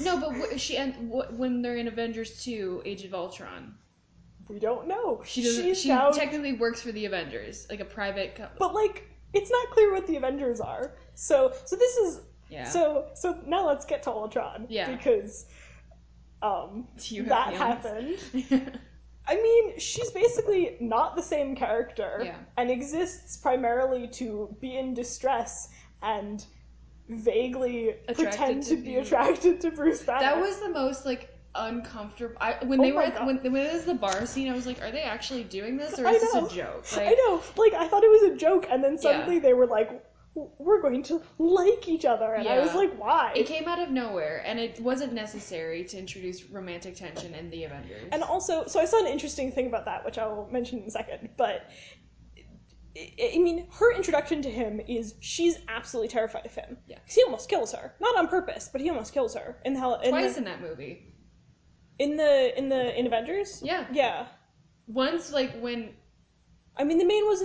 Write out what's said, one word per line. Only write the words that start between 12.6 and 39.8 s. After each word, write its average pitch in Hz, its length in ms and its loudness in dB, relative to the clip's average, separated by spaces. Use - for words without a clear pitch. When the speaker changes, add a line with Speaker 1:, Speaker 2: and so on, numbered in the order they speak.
Speaker 2:
so, 302 460 2
so 339 320 -4
now 349 200 0
let's 269 200 0
get 285 160 -4
to 277 80 -4
Ultron. 214 580 -6
Speaker 1:
Yeah. 220 260 -4
Speaker 2:
Because, 214 520 0
um, 202 440 -4
Speaker 1:
Do - 160 -12
you 247 100 -4
have 254 60 0
Speaker 2:
that 240 260 0
Speaker 1:
feelings? 254 680 -6
Speaker 2:
happened. - 340 2
Speaker 1:
<laughs> - 60 -20
Speaker 2:
I 320 120 2
mean, 453 360 6
she's 453 320 -4
basically 415 680 2
not 240 340 2
the 339 80 -4
same 285 320 -2
character 220 680 -2
Speaker 1:
Yeah. 165 140 -8
Speaker 2:
and 247 140 0
exists 285 640 -4
primarily 254 760 0
to 214 460 -8
be 262 200 -8
in 262 160 -4
distress 240 720 -4
and 208 400 -4
vaguely 233 840 0
Speaker 1:
Attracted 233 80 -4
Speaker 2:
pretend 302 480 0
Speaker 1:
to - 60 -6
Speaker 2:
to 320 60 4
be 247 60 -2
Speaker 1:
be 254 140 -4
Speaker 2:
attracted 339 680 4
to 330 80 0
Bruce 311 320 0
Banner. 254 180 0
Speaker 1:
That 285 200 4
was 392 200 0
the 415 100 -4
most, 277 360 -2
like, 247 220 -4
uncomfortable. 226 840 -8
I, 233 240 -2
when 262 160 4
Speaker 2:
Oh - 20 10
Speaker 1:
they 262 100 6
were 294 80 2
Speaker 2:
my 311 60 4
Speaker 1:
at - 80 0
the, - 60 -6
Speaker 2:
God. 247 60 0
Speaker 1:
when, 262 260 0
when 269 140 2
it 294 60 -4
was 330 120 -4
the 349 100 0
bar 202 320 -2
scene, 269 240 -4
I 247 40 -2
was 247 120 -6
like, 254 160 -8
"Are 214 80 -8
they 277 120 -6
actually 233 420 -6
doing 202 320 -6
this, 294 220 -6
or 254 80 0
Speaker 2:
I 403 60 6
Speaker 1:
is 453 100 8
this 247 120 2
Speaker 2:
know. - 120 2
Speaker 1:
a - 40 -6
joke?" 160 420 -8
Speaker 2:
I - 140 0
Speaker 1:
Like, 440 120 8
Speaker 2:
know. 415 240 6
Like, 427 180 8
I 339 140 0
thought 415 160 6
it 453 60 12
was 440 120 12
a 269 40 -6
joke, 339 340 4
and 262 140 2
then 285 140 2
suddenly 320 380 4
Speaker 1:
Yeah. 330 40 2
Speaker 2:
they 269 140 8
were 247 120 6
like, 226 220 2